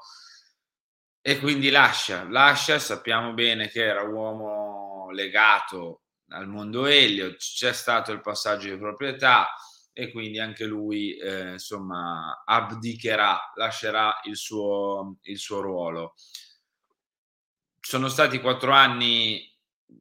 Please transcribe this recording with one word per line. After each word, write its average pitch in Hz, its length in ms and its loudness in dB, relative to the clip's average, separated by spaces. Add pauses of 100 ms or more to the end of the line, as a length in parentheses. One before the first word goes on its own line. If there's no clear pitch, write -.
(1200)
e 139 160 0
quindi 139 320 0
lascia, 117 580 4
lascia. 139 500 4
Sappiamo 113 560 -2
bene 110 340 0
che 117 160 -2
era 101 180 0
uomo 104 1080 -8
legato 95 920 2 (280)
al 95 180 -12
mondo 104 380 -4
Elliott, 104 520 4
c'è - 340 -2
stato 113 400 0
il 104 80 -8
passaggio 101 500 -4
di 95 80 -8
proprietà 127 680 2 (440)
e 123 180 -10
quindi 110 280 -8
anche 110 260 -8
lui, 104 520 -4
eh, 95 360 -8
insomma, 90 920 -8
abdicherà, 110 1120 0
lascerà 107 680 0
il 104 120 -10
suo, 101 840 -4
il 101 160 -12
suo 101 220 -6
ruolo. 85 540 -6 (1700)
Sono 131 280 -4
stati 131 300 2
quattro 127 340 0
anni 120 760 4 (520)